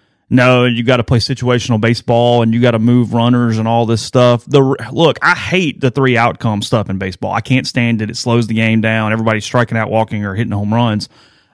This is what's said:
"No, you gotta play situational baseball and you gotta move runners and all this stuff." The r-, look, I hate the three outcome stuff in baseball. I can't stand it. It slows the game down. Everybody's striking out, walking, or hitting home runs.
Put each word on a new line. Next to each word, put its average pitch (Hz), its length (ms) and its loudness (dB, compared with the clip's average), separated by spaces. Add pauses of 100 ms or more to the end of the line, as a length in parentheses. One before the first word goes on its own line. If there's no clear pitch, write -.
(280)
"No, 123 380 4
you 120 180 -2
gotta 120 200 2
play 123 160 2
situational 123 600 -2
baseball 120 600 2
and 113 100 2
you 117 80 0
gotta 120 180 2
move 120 360 2
runners 120 440 2
and 110 80 -2
all 117 200 0
this 113 160 0
stuff." 123 440 2
The 139 160 4
r-, 131 300 -2
look, 156 300 0
I 170 120 2
hate - 460 -4
the 131 100 0
three 127 280 0
outcome 113 420 -2
stuff 104 300 -2
in 95 80 -4
baseball. 95 340 -6
I 107 80 -4
can't 127 260 -2
stand 117 360 -2
it. 104 80 -6
It - 80 -12
slows 117 280 0
the 113 80 -4
game 110 280 2
down. 110 300 -2
Everybody's 110 340 -2
striking 117 320 0
out, 104 120 -4
walking, 110 340 -2
or 98 100 -6
hitting 110 180 -4
home 104 220 -4
runs. 113 340 0 (460)